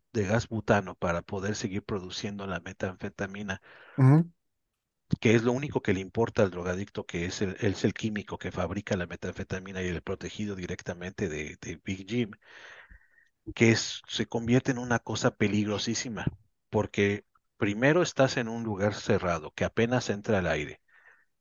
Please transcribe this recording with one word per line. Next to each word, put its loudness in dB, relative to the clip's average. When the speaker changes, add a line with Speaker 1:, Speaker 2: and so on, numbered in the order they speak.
Speaker 1:
de 0
gas 2
butano 2
para 0
poder -4
seguir -4
produciendo -6
la -4
metanfetamina, -8
Speaker 2:
Ujú. 8
Speaker 1:
que 6
es 4
lo 2
único -2
que 2
le 0
importa 0
al 6
drogadicto, -4
que -4
es -6
el, 0
es 0
el 2
químico -4
que -8
fabrica -2
la -4
metanfetamina -8
y -2
el -2
protegido -6
directamente -6
de, -8
de -10
Big -8
Jim, -2
que 8
es, 0
se -4
convierte 2
en -4
una 0
cosa 0
peligrosísima, -2
porque 2
primero 4
estás 2
en 0
un -4
lugar 0
cerrado, 0
que 0
apenas 0
entra 0
el 2
aire. -2